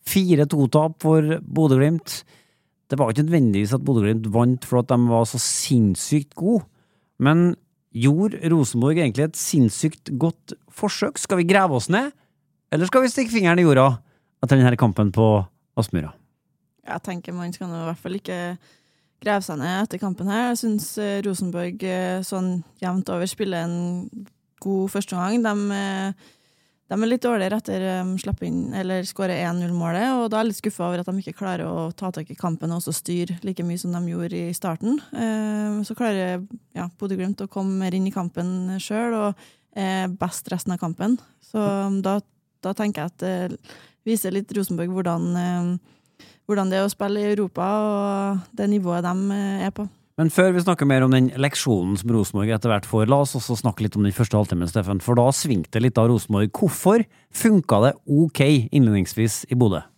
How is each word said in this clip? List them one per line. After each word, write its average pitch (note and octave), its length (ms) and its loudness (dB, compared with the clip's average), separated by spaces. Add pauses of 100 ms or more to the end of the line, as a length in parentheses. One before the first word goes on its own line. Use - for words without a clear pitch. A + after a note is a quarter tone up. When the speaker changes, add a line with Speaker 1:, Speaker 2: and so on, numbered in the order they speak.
Speaker 1:
fire F3 400 4
to-tap D3+ 560 2
for D#3 240 4 (160)
Bodø C3+ 380 4
Glimt. D#3+ 400 0 (680)
Det C#3 80 -2
var B2 120 4
ikke C#3 160 2
nødvendigvis A#2 480 2
at C3 100 -2
Bodø A#2 200 2
Glimt A2 280 0
vant A#2+ 320 2
for B2 140 0
at B2 100 0
de B2 100 2 (120)
var A2+ 160 4
så - 160 -6
sinnssykt A#2+ 960 0
gode, F#3+ 240 0 (560)
men E3 380 4 (380)
gjorde D3 440 2 (140)
Rosenborg C#3+ 500 2
egentlig C3 220 0
et D#3+ 120 -4
sinnssykt - 800 0
godt - 360 -2 (160)
forsøk? - 480 -4
Skal F3+ 240 0
vi E3+ 80 2
grave F#3+ 240 4
oss A#2+ 160 0
ned, C4 220 2 (580)
eller D#3+ 160 2
skal B3+ 160 4
vi B3+ 80 2
stikke A#3 240 -2
fingeren F3+ 240 6
i F3 80 6
jorda C3+ 220 8 (540)
etter B2+ 120 4
denne B2 240 6
kampen G#2 320 4
på A2 220 4 (440)
Aspmyra? E2 380 -2 (720)
Speaker 2:
Jeg - 160 -8
tenker F3+ 320 -10
man F3 180 -8
skal F#3 200 -12
nå E3 100 -8
i - 60 -8
hvert E3 100 -8
fall F#3 220 -10
ikke F3+ 180 -10 (840)
grave G3+ 160 0
seg F3 160 -8
ned F#3 300 -2
etter F3+ 100 -10
kampen F#3 320 -6
her. A#3 220 -2
Jeg A#3 80 -2
synes, G#3+ 420 -4
eh, G3+ 240 -4
Rosenborg, F3 580 -4
eh, F#3 380 -4
sånn F#3 380 -4 (240)
jevnt F#3 260 -2
over F3+ 180 -2
spiller F#3 380 -4
en F3 460 -6 (500)
god F#3+ 320 -2
første G3+ 240 -4
gang. G3 260 0
De, G#3 300 -2
eh, G3 400 -4 (800)
de G3 80 -4
er A3+ 100 0
litt A#3+ 160 0
dårligere G#3+ 320 0
etter, G3 240 -4
eh, F#3 240 -2 (160)
slapp G3 220 -6
inn, E3+ 320 -4
eller F#3 280 -4
skårer F#3 460 -4
en F3 140 -2
null-målet, F3 500 -2
og A#3 180 -2
da G#3+ 60 -2
er A3 80 0
jeg A3+ 60 0
litt G3 100 -10
skuffet G3+ 240 -6
over F3 160 -2
at F3+ 60 -8
de F3+ 60 -6 (100)
ikke - 160 -12
klarer F3+ 260 -6
å E3 320 -6
ta F#3 140 -6
tak E3+ 200 -10
i E3+ 60 -12
kampen E3 340 -4
og E3+ 120 -4
også - 100 -6
styre F3 500 -4
like F3+ 220 -6
mye E3+ 160 -4
som F3 120 -6
de F3 200 -4
gjorde F3 220 -6
i E3+ 180 -6
starten. G3 480 -4 (140)
Eh, G#3+ 760 -4
så A3 80 -10
klarer, F#3 480 -2 (300)
ja, F3+ 140 -8 (100)
Bodø G3 180 -4
Glimt F#3+ 240 -4
å G3 80 -8
komme F#3+ 300 -4
mer F#3 160 -2
inn F#3+ 120 0
i G3 60 -4
kampen F#3 640 -6
selv, A3+ 380 -4
og G#3 180 -2 (400)
er F#3+ 340 -2
best F3+ 440 -6
resten F#3 200 -4
av F3 60 -4
kampen. F#3 380 -2 (240)
Så, - 160 -12 (300)
um, G3 160 -2
da, G3 180 0 (420)
da F#3+ 120 -4
tenker G#3 260 -4
jeg D3+ 60 -4
at - 120 -12
det F3+ 400 -6 (460)
viser G#3+ 280 -2
litt G3 200 -6
Rosenborg F3+ 400 -4
hvordan, F3 440 -2
eh, F3+ 880 -4 (220)
hvordan G3+ 220 0
det F#3+ 100 0
er G3 60 2
å G3+ 80 -2
spille G3+ 320 -2
i G#3 80 0
Europa, F#3 320 -2
og G3+ 760 0 (140)
det G3+ 140 -2
nivået F3+ 340 0
de, F#3 300 -2
eh, G3 340 -2
er G3 60 0
på. G#3 160 -8 (300)
Speaker 1:
Men D#3+ 120 4
før F#3 220 4
vi F3+ 80 2
snakker F3 260 0
mer C3 160 4
om C3 80 6
den C3 200 6
leksjonen A2 680 0
som A#2+ 120 -4
Rosenborg G#2+ 440 0
etter A2 160 0
hvert G2+ 160 2
får, A2 220 2
la C3+ 160 6
oss C3+ 100 -6
også A#2+ 240 -4
snakke A2 220 -2
litt G#2+ 160 -2
om G#2 80 4
den G2 80 2
første A2 240 0
halvtimen, F2+ 320 0
Steffen, F#2+ 340 -2
for A#2+ 140 2
da A#2+ 160 6
svingte A2+ 480 -2
litt A#2+ 180 2
av A2+ 100 6
Rosenborg. G#2 440 2
Hvorfor G#3 520 2 (280)
funket D#3+ 560 4
det - 60 2 (120)
ok C#3+ 640 4
innledningsvis A2 800 2
i B2+ 60 0
Bodø? G2 260 2 (160)